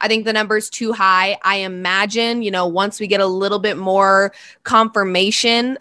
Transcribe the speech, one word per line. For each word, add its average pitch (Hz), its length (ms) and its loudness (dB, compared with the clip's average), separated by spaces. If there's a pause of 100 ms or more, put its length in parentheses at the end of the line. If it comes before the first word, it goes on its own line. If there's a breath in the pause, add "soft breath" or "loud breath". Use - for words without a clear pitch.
I 214 80 -2
think 220 160 0
the 220 80 -2
number's 214 360 -2
too 226 240 -6
high. 190 520 2
I 196 140 0
imagine, 196 840 -2
you 208 80 -4
know, 180 160 -2
once 190 320 -2
we 214 80 -6
get 196 140 0
a 196 60 2
little 196 340 -2
bit 196 180 -2
more 196 560 2 (300 loud breath)
confirmation, 220 1160 2